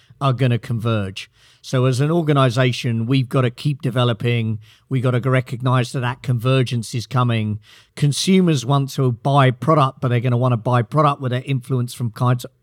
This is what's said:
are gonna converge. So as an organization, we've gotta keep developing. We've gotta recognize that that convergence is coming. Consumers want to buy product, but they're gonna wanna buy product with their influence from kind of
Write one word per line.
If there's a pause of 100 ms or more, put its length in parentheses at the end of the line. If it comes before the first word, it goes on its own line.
(220)
are
gonna
converge. (320)
So
as
an
organization,
we've
gotta
keep
developing. (280)
We've
gotta (100)
recognize
that
that
convergence
is
coming. (380)
Consumers
want
to
buy
product,
but
they're
gonna
wanna
buy
product
with
their
influence
from
kind
of (140)